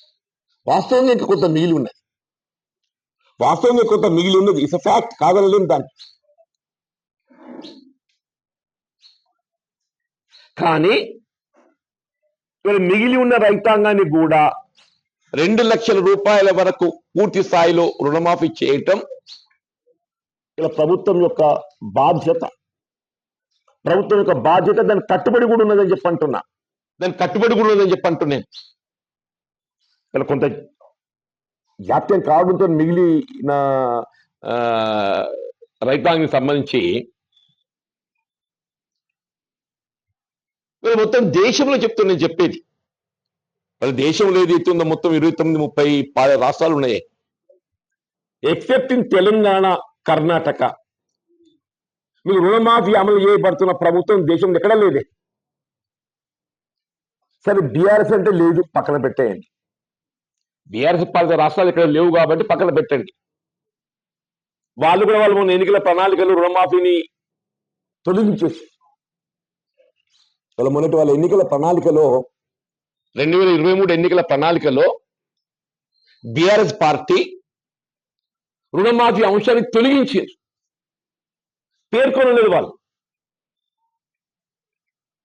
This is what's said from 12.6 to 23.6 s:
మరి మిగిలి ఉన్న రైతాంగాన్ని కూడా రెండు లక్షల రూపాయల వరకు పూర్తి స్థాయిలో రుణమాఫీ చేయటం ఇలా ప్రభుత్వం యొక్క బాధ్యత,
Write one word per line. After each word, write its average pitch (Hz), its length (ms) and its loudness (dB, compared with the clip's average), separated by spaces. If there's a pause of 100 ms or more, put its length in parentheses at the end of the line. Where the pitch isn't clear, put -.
మరి 202 120 0
మిగిలి 214 380 0
ఉన్న 247 180 2
రైతాంగాన్ని 208 680 2 (140)
కూడా 156 240 2 (920)
రెండు 202 280 0
లక్షల 220 360 0 (100)
రూపాయల 202 400 2 (120)
వరకు 185 260 0 (280)
పూర్తి 190 280 0
స్థాయిలో 170 420 2 (200)
రుణమాఫీ 165 440 -2 (140)
చేయటం 143 360 0 (1600)
ఇలా 170 100 -2
ప్రభుత్వం 175 540 0
యొక్క 165 200 0 (400)
బాధ్యత, 151 600 -2 (1400)